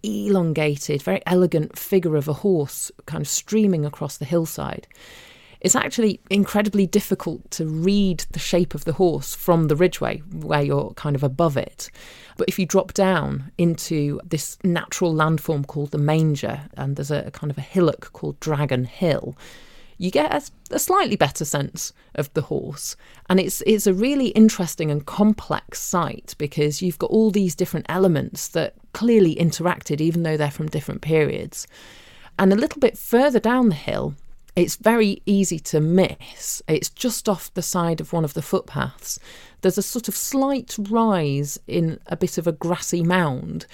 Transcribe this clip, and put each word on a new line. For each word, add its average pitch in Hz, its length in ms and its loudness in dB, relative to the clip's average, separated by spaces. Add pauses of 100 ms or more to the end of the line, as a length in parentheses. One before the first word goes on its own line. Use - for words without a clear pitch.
elongated, 160 1000 0
very 190 240 -2
elegant 175 520 2
figure 180 380 0
of 147 120 0
a 151 60 -2
horse 165 560 -2 (160)
kind 156 160 -6
of 143 60 -6
streaming 196 580 0
across 143 320 -8
the 143 80 -6
hillside. 160 600 -4 (760)
It's 185 140 8
actually 233 440 2 (100)
incredibly 202 560 2
difficult - 640 -2
to 160 160 -4
read 180 640 2
the - 60 -8
shape 175 360 0
of 143 120 -10
the 160 80 -2
horse 160 400 0
from 165 340 2
the 147 80 2
Ridgeway, 165 460 0 (100)
where 151 300 -2
you're 143 320 -2
kind 147 200 -4
of 135 80 -2
above 143 360 2
it. - 320 -8 (480)
But - 100 0
if - 100 -2
you 190 60 0
drop - 300 0
down 143 640 0
into 160 640 -2
this - 400 -6
natural 170 500 0
landform 156 520 0
called 143 240 -6
the 151 80 -2
Manger, 147 640 2 (160)
and 139 180 -4
there's 143 140 -6
a, 147 160 -2
a - 40 -12
kind - 200 -8
of 139 80 -8
a - 20 -6
hillock 165 540 0
called 147 260 -8
Dragon 143 460 -2
Hill, 139 500 -2 (640)
you 185 120 -4
get 302 220 2
a, - 420 -6
a - 40 -2
slightly 359 380 2
better 147 280 -2
sense - 480 -6 (220)
of 143 180 -4
the 160 80 -4
horse. - 560 -8 (320)
And 185 100 4
it's, 190 280 -2
it's 214 200 4
a 196 60 6
really 254 360 0
interesting 175 640 4
and 147 140 -2
complex - 760 -2
site - 600 -4
because 147 420 -2
you've 180 180 -2
got - 120 -2
all 220 200 4
these 190 240 2
different 165 360 -4
elements 165 580 0
that - 280 -4 (180)
clearly 214 400 6
interacted, 165 640 0
even 165 220 0
though 156 160 0
they're 147 120 0
from 156 200 -6
different - 320 -6
periods. 151 640 -2 (680)
And 196 120 6
a 196 60 6
little 285 240 -2
bit - 160 4
further 247 440 2
down 240 280 2
the 175 60 2
hill, 143 400 -6 (420)
it's 170 180 2
very 220 520 2
easy 196 340 2
to - 200 0
miss. - 840 0
It's - 240 -2
just - 380 -4
off - 260 -4
the 175 80 -4
side 170 380 -2
of 151 120 -10
one 165 120 0
of 143 100 -6
the 156 80 -4
footpaths. - 760 -6 (420)
There's 185 180 2
a 202 40 0
sort - 260 -6
of 196 80 -6
slight 269 580 -2 (160)
rise 165 680 0 (100)
in 165 400 -2
a 165 80 -4
bit 185 200 -2
of 170 120 -2
a 165 40 2
grassy 170 500 -2
mound, 165 720 0